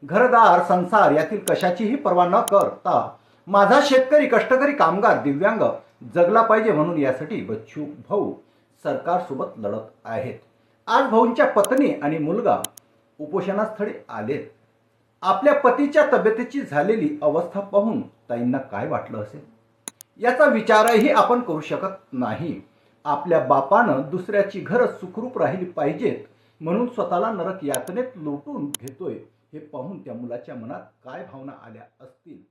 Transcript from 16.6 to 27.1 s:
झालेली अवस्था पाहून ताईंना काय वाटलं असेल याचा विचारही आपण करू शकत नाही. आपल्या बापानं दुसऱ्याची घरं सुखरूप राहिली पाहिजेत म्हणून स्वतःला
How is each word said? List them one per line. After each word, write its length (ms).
झालेली 480
अवस्था 380
पाहून 400
ताईंना 280
काय 300
वाटलं 300
असेल 220
याचा 240
विचारही 640
आपण 320
करू 200
शकत 360
नाही. 480
आपल्या 340
बापानं 720
दुसऱ्याची 500
घरं 260
सुखरूप 520
राहिली 260
पाहिजेत 640
म्हणून 260
स्वतःला 460